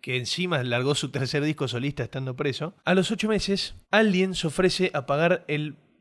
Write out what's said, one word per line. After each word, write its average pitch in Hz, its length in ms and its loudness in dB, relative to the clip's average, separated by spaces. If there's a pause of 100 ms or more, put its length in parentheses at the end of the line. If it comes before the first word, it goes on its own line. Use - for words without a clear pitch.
que 127 160 -4
encima 151 460 -2
largó 127 320 0
su 139 160 -4
tercer 139 320 -2
disco 151 240 -2
solista 123 340 -4
estando 131 340 -6
preso, 147 380 -4 (100)
a 180 120 2
los 190 160 4
ocho 214 160 -2
meses 196 480 -2 (160)
alguien 190 420 4
se 165 140 -2
ofrece 185 480 2
a 135 100 -2
pagar 170 420 2
el 151 300 -4 (240)